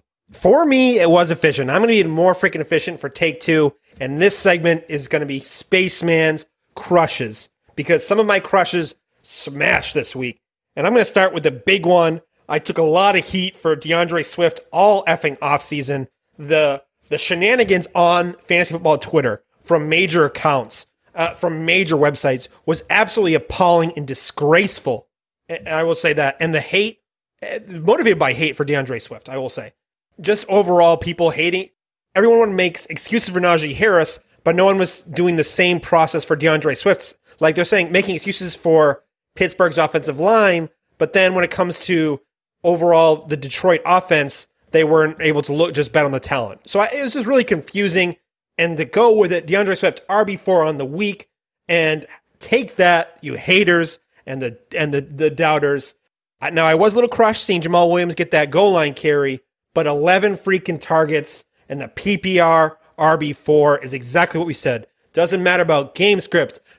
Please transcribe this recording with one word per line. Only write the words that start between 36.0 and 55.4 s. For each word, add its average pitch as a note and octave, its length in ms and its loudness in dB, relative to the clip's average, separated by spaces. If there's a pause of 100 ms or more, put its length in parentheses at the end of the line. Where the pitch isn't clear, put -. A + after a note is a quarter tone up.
for D#3+ 120 -2
DeAndre D3 420 0
Swift. - 380 -2 (240)
Like, D#3 160 2
they're F3 100 0
saying, F3 260 0
making F#3+ 240 0
excuses F#3 400 -8
for D#3 480 2 (320)
Pittsburgh's F3+ 420 0
offensive D3+ 420 -2
line, F#3 500 2 (280)
but - 160 -2
then F#3 220 2
when F#3 80 0
it - 80 -2
comes F3+ 300 -4
to D#3 400 -2 (420)
overall E3 640 4
the D3 100 -6
Detroit D3 480 -2
offense, E3+ 640 0 (240)
they E3 120 4
weren't D#3 380 2
able D3+ 220 0
to C#3+ 100 -6
look, D#3+ 200 0
just D3 200 -4
bet D3+ 120 4
on C#3 60 -2
the C3+ 80 -4
talent. A#2 480 -6
So - 120 -2
I, G3+ 80 2
it C#4 160 -6
was B3 100 -6
just B3 140 -6
really B3+ 160 4
confusing. F3+ 720 -2 (400)
And E3 200 -2
to - 80 -4
go A3+ 300 4
with G3 160 2
it, E3+ 140 -4
DeAndre F#3+ 320 0
Swift, - 320 -2
R G#3 160 2
B G3 100 -6
four F3+ 280 2
on D#3 140 -4
the C#3 80 -6
week, F#3 440 -6 (400)
and D#3 380 0 (320)
take A#3 380 -2
that, F3 440 2
you C3+ 140 -10
haters F3 640 2 (260)
and C3+ 160 -10
the, A#2 160 -8 (180)
and D3+ 160 -2
the, C#3 100 -2
the D3 280 -2
doubters. C#3+ 640 -2 (480)